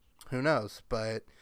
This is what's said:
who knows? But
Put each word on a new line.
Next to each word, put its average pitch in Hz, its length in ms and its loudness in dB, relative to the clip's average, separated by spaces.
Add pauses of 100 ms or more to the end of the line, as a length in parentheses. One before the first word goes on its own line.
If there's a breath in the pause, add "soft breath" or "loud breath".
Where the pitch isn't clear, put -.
(300)
who 127 120 0
knows? 135 460 2
But 110 360 -2 (180 loud breath)